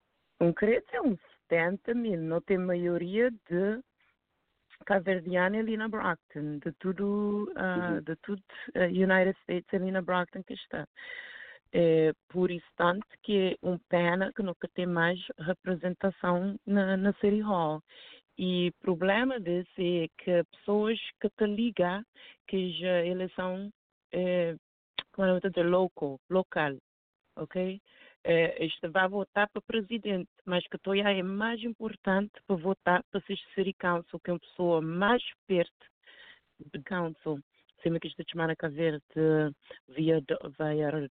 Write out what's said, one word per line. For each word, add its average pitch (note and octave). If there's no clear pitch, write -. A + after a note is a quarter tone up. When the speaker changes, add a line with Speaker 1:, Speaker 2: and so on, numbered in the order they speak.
Speaker 1:
um E3+
creio G#3+
que -
é A4+
uns A3+
setenta F3
mil, A3+
não E3
tem F#3+
maioria F3+
de G#3
cabo-verdiano F#3
ali A3
na A3
Brockton, D#3
de D#3
tudo, G#3
ah, F3+
Speaker 2:
Uhum. -
Speaker 1:
de D#3+
tudo, G3+
ah, F3+
United F#3
States -
ali F#3+
na F#3+
Brockton F3+
que -
está. -
É, D#3+
por F3+
isso F3
tanto F3
que F#3+
é -
um F3+
pena F3+
que -
nunca F3+
tem F3+
mais F3
representação F3+
na, G3
na G3
City G#3
Hall. E3+
E F3+
o -
problema G3+
desse F3
é D#3+
que F3
pessoas G#3+
que G#3+
te -
ligam, G#3
que F#3
já F3
eles F3+
são, F#3
é, F3+
como G3
é F#3
que F#3
eu F3+
vou G3
dizer, F3
local, F3
local, D#3+
ok? F#3
É, E3
este E3
vai F#3
votar G3+
para G#3
presidente, G#3
mas F3+
que F3+
tu G3
é G3+
mais G#3+
importante G#3
para G3
votar E3+
para G3
ser G3
city F#3+
council, F3
que -
é -
uma F3
pessoa F3
mais F#3
perto -
de D3
council, D#3+
cima E3
que E3
esta -
semana D#3+
que E3+
haver D3+
de D#3
via D#3+
do, D3+
via, D3+